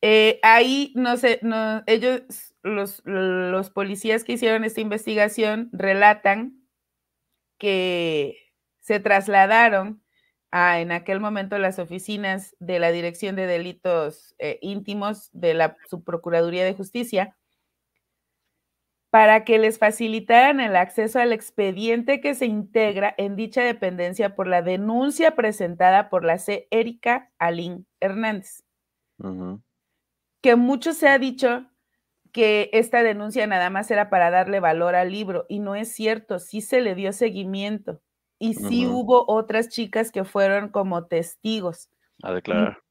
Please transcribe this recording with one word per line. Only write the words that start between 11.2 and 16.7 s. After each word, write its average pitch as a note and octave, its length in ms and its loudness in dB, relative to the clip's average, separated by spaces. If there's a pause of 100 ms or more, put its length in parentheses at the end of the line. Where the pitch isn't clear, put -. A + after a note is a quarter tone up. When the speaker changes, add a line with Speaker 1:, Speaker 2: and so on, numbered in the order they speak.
Speaker 1:
momento, G#3 380 -6
las F#3+ 200 -2
oficinas F#3+ 840 -8
de F3 180 -4
la E3+ 140 2
Dirección F3 440 -6
de F#3+ 100 -4
Delitos, E3+ 920 -4
eh, D3 240 -8
Íntimos G3+ 680 -8
de F3 200 -2
la D#3+ 240 0 (140)
Subprocuraduría E3+ 720 -2
de F#3 80 -2